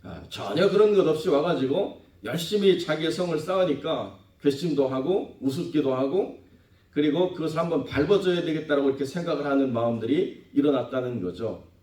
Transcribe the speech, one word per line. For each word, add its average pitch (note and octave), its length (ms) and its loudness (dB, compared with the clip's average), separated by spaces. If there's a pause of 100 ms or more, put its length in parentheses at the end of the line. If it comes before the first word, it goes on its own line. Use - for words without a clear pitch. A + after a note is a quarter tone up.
아, - 240 -14
전혀 F3 400 0
그런 G#3 240 4
것 F3 140 4
없이 D3+ 220 0
와가지고 D3 720 0 (240)
열심히 F#3 520 4
자기의 D#3 320 -2
성을 F3 300 -2
쌓으니까 D#3+ 800 -2 (220)
괘씸도 C#3+ 480 2
하고 D#3 500 -2
우습기도 C3+ 560 -2
하고, D3+ 440 -2 (520)
그리고 D3+ 400 0
그것을 D#3 260 -4
한번 E3 280 -2
밟아줘야 F3 580 0
되겠다라고 D3 460 0
이렇게 C3+ 160 -2
생각을 D3+ 400 -4
하는 C#3 260 0
마음들이 A#2 720 -2 (100)
일어났다는 B2+ 680 0
거죠. F2+ 480 -8 (120)